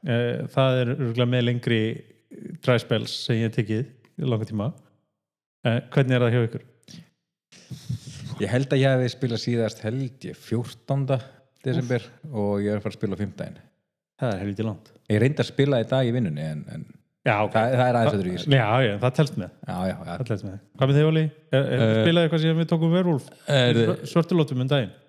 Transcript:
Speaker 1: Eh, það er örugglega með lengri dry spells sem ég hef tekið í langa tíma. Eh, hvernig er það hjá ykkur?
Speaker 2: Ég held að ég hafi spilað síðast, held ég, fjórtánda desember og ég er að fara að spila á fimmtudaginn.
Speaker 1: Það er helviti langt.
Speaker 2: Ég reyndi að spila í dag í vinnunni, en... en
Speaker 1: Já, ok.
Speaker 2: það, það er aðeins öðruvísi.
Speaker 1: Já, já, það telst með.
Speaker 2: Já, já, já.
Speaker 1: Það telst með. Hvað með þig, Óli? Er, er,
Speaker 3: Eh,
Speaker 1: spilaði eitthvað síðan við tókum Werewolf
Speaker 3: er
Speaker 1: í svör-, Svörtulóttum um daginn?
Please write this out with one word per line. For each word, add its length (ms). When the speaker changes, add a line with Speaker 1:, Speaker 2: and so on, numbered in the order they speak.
Speaker 1:
Eh, 380
það 320
er 160
örugglega 340
með 160
lengri 360
dry 140
spells 340
sem 100
ég 140
hef 80
tekið 240
í 160
langa 180
tíma. 220
Eh, 180
hvernig 240
er 80
það 80
hjá 140
ykkur? 160
Speaker 2:
Ég 80
held 240
að 80
ég 140
hafi 180
spilað 300
síðast, 420
held 400
ég, 140
fjórtánda 800
desember 420
og 340
ég 80
er 80
að 60
fara 80
að 40
spila 200
á 20
fimmtudaginn. 380
Speaker 1:
Það 120
er 100
helviti 240
langt. 220
Speaker 2:
Ég 100
reyndi 240
að 60
spila 320
í 80
dag 180
í 60
vinnunni, 400
en... 120
en 200
Speaker 1:
Já, 100
ok. 160
Speaker 2:
það, 240
það 80
er 140
aðeins 180
öðruvísi. 320
Speaker 1:
Já, 200
já, 180
það 200
telst 200
með. 220
Speaker 2:
Já, 180
já, 200
já. 180
Speaker 1:
Það 120
telst 200
með. 100
Hvað 200
með 100
þig, 100
Óli? 160
Er, 340
er, 240
Speaker 3:
Eh, 100
Speaker 1:
spilaði 360
eitthvað 140
síðan 180
við 80
tókum 260
Werewolf 320
Speaker 3:
er 260
Speaker 1:
í 160
svör-, 220
Svörtulóttum 580
um 60
daginn? 240